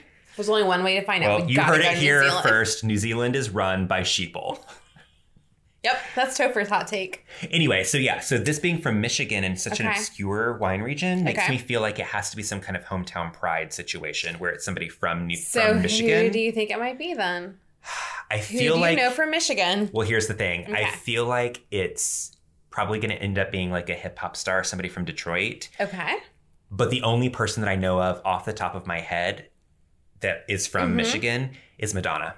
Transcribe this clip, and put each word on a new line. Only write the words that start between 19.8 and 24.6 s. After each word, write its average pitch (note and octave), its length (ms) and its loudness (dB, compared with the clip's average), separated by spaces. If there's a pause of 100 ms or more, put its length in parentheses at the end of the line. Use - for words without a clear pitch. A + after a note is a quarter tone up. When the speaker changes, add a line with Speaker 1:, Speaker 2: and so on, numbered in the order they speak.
Speaker 2:
Well, A2 140 0
here's A2 200 2
the A2 80 -2
thing. F2+ 400 -2
I G#2 80 0
Speaker 1:
Okay. G#2+ 80 0
Speaker 2:
feel A#2 340 -2
like B2 460 -2
it's - 640 -4 (420)
probably G#2+ 240 0
gonna G#2+ 140 -2
end G2 240 -2
up F#2+ 120 0
being, F#2 200 -2
like, F2 180 -2
a F2 60 -2
hip - 240 -10
hop - 180 -8
star, F#2 260 0